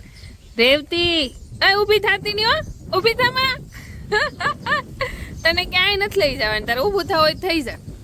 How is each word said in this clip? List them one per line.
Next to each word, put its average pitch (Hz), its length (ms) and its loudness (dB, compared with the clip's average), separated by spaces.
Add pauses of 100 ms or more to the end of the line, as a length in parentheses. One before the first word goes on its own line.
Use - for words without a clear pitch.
(580)
રેવતી, 302 760 2 (260)
એ 381 140 6
ઊભી 415 240 4
થાતી 403 340 0
નહીં 427 160 0
હો, 605 80 4 (340)
ઊભી 415 240 2
થા 494 160 2
માં. 523 260 0 (880)
<laughs> - 960 -4
તને 349 240 2
ક્યાંય 381 400 2
નથી 392 160 0
લઈ 269 160 2
જવાની, 214 300 -2
તારે 240 140 0
ઊભું 285 260 0
થવું 330 120 2
હોય 311 160 4
તો 370 120 -6
થઈ 330 160 0
જા, 220 160 -8 (240)